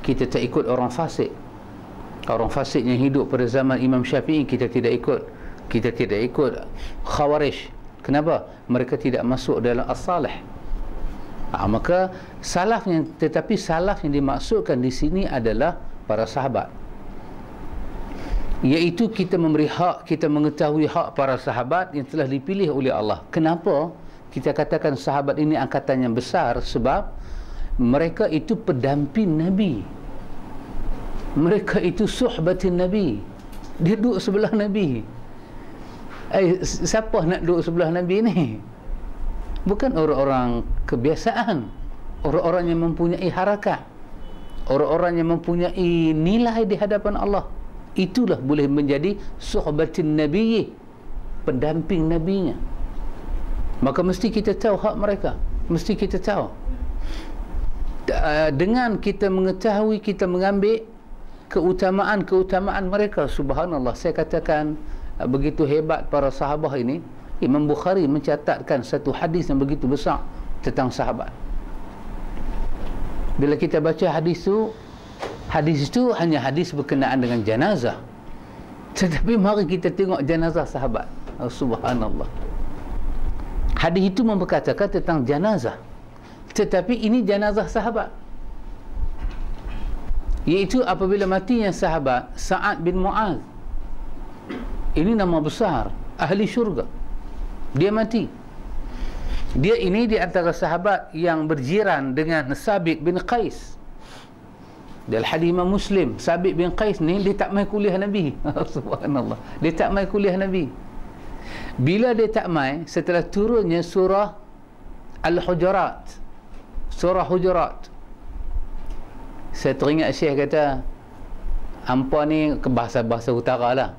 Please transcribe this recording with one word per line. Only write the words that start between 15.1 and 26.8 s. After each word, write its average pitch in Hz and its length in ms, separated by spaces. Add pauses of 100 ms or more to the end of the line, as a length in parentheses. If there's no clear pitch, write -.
adalah 123 560 (240)
para 107 240
sahabat. 127 400 (2000)
Iaitu 165 440
kita 185 320
memberi 151 280
hak, - 400
kita 160 200
mengetahui 151 600
hak - 280
para 135 240
sahabat 143 560
yang 135 140
telah 156 180
dipilih 147 480
oleh 131 160
Allah. 104 400
Kenapa 165 600 (440)
kita 143 160
katakan 151 480
sahabat 139 400
ini 151 140
angkatan 131 500
yang 117 120
besar? 123 480
Sebab 139 480 (680)